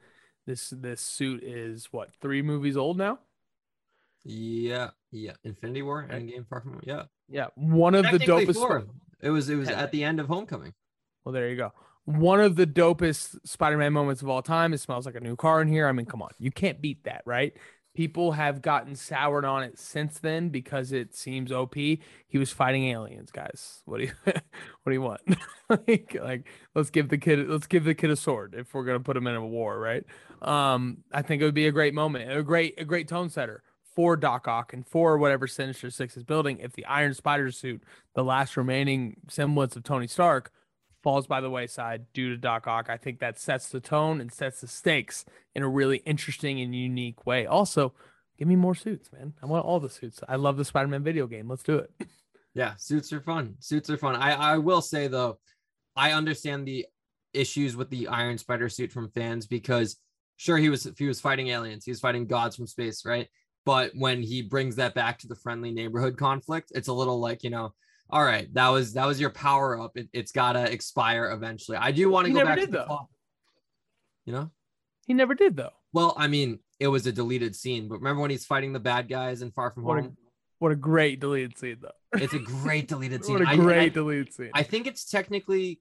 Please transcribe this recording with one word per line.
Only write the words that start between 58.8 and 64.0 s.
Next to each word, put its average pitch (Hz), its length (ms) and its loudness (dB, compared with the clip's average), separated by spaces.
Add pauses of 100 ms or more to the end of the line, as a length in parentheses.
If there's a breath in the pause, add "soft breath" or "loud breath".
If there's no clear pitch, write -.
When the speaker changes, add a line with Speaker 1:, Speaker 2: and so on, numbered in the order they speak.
Speaker 2:
from 113 180 -8
fans 117 360 -6
because, 117 520 -2 (400)
sure, 170 180 2
he 151 140 4
was, 135 260 -2
he 143 100 -4
was 131 140 -4
fighting 135 280 0
aliens. 113 360 -6
He 123 60 -8
was 117 100 -8
fighting 120 260 0
gods 117 300 0
from 120 100 -10
space, 113 380 -8
right? 120 240 -2 (380)
But 131 280 4
when 127 280 0